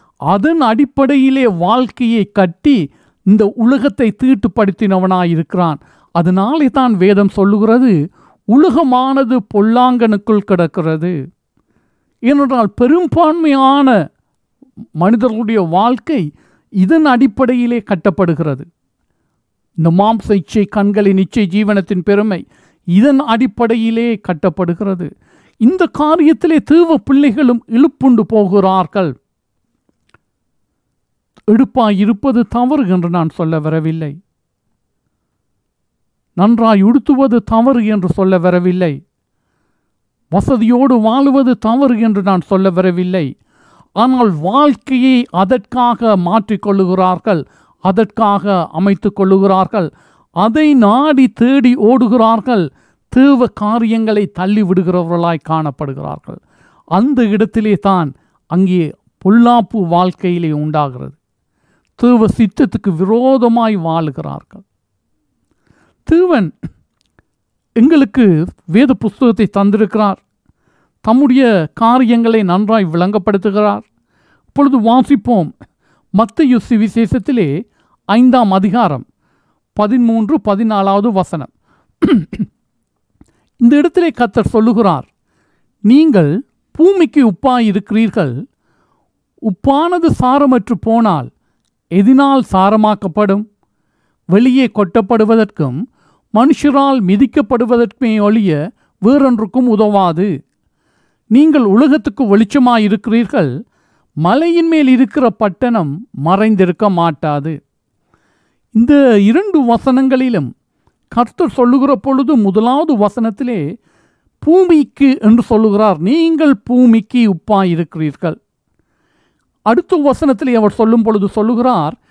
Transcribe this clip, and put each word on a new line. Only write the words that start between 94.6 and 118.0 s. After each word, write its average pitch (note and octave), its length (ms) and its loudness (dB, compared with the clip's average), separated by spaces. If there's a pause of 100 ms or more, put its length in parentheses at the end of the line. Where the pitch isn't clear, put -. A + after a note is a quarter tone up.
கொட்டப்படுவதற்கும் G#3+ 1120 -2 (540)
மனுஷரால் C#4 680 2
மிதிக்கப்படுவதற்குமே A#3 1200 0
ஒழிய G3+ 500 0 (300)
வேறொன்றுக்கும் B3 680 0
உதவாது. G3+ 600 0 (1040)
நீங்கள் C#4+ 320 4
உலகத்துக்கு B3+ 640 0
வெளிச்சமாய் A3+ 600 2
இருக்கிறீர்கள். G#3+ 640 -2 (680)
மலையின் E4 500 0
மேல் D#4 200 2
இருக்கிற B3+ 420 2
பட்டணம் G#3 640 -4 (320)
மறைந்திருக்க G3 680 0
மாட்டாது." D#3+ 640 -4 (1200)
இந்த A#3+ 440 4
இரண்டு D#4 460 0
வசனங்களிலும் B3+ 840 0 (640)
கர்த்தர் A#3+ 380 -2
சொல்லுகிற C4 460 0
பொழுது C4+ 420 -2
முதலாவது A#3 600 0
வசனத்திலே A3+ 640 -4 (800)
பூமிக்கு D#4+ 680 2 (120)
என்று A3 240 4
சொல்லுகிறார், G#3+ 560 0
"நீங்கள் D4+ 580 2
பூமிக்கு A#3+ 720 2
உப்பாய் F#3+ 420 -2
இருக்கிறீர்கள்." D#3+ 640 -6 (1300)